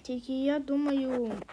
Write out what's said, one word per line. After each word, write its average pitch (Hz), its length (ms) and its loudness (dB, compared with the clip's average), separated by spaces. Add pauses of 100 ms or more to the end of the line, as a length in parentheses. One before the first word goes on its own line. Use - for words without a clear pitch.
Тільки 262 420 -2
я 285 160 4
думаю, 277 720 0 (220)